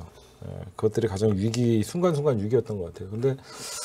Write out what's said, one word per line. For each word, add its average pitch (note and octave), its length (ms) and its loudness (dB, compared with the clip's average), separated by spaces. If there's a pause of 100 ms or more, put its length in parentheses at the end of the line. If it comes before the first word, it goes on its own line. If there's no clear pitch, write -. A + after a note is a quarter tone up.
(460)
예, F#2+ 40 -12 (260)
그것들이 G#2+ 320 2
가장 G2 260 2
위기, A2+ 480 2
순간순간 D3+ 560 2
위기였던 A2 400 0
것 E2 160 -8
같아요. F#2+ 160 -12
근데 B2+ 260 0 (480)